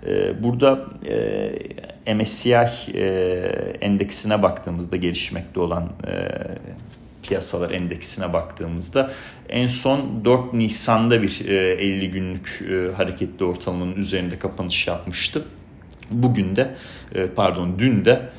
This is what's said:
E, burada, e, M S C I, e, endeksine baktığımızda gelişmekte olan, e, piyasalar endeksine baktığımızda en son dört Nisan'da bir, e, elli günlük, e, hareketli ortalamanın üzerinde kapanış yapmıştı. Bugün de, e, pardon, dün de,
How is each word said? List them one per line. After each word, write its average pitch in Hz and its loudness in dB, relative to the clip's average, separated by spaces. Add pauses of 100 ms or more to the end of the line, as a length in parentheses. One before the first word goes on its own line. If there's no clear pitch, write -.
E, 95 0
burada, 131 4 (1200)
e, 110 2
M 104 2
S - 4
C - -
I, 117 4
e, 98 2 (760)
endeksine 101 2
baktığımızda 87 0
gelişmekte 87 -2
olan, 85 0 (220)
e, 50 -6 (1080)
piyasalar 87 -2
endeksine 87 -4
baktığımızda 87 -2 (360)
en 123 0
son 131 0
dört 123 4
Nisan'da 113 4
bir, 95 -2
e, 95 4
elli 95 0
günlük, 92 -6
e, 92 0
hareketli 92 -2
ortalamanın 90 -2
üzerinde 95 -2
kapanış - -2
yapmıştı. 87 -4 (680)
Bugün 107 2
de, 131 2 (400)
e, 92 0
pardon, 90 0
dün 113 4
de, 120 8 (160)